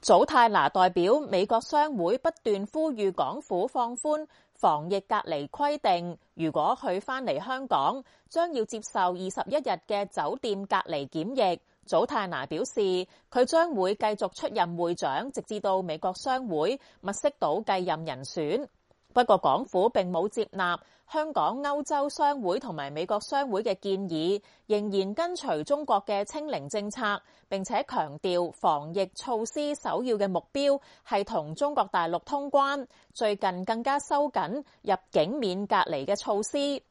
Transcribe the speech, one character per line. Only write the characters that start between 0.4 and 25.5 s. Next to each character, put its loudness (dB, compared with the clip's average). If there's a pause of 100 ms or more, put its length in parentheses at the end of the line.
拿 4
代 4
表 4
美 0
國 2
商 0
會 0
不 0 (140)
斷 -2
呼 0
籲 -2
港 -2
府 -2
放 -4
寬 -2 (260)
防 2
疫 0
隔 -4
離 -4
規 -2
定， 0 (160)
如 -2
果 2
佢 -4
返 -6
嚟 -2
香 -6
港， 2 (240)
將 -2
要 0
接 -10
受 -6
二 2
十 -6
一 -4
日 -2
嘅 -2
酒 -4
店 -4
隔 -2
離 -2
檢 0
疫。 -6 (240)
祖 2
泰 -2
拿 -6
表 -4
示， 0 (240)
佢 4
將 2
會 2
繼 0
續 -2
出 -6
任 0
會 0
長， -2
直 -8
至 -8
到 2
美 -4
國 -4
商 -4
會 0 (180)
物 -6
色 0
到 0
繼 0
任 -2
人 -8
選。 -2 (460)
不 4
過， 6
港 4
府 2
並 0
冇 0
接 -2
納 -2 (280)
香 -4
港 0
歐 -2
洲 0
商 0
會 0
同 -8
埋 -6
美 -4
國 0
商 -2
會 -2
嘅 0
建 -2
議， 0 (240)
仍 0
然 0
跟 -2
隨 -2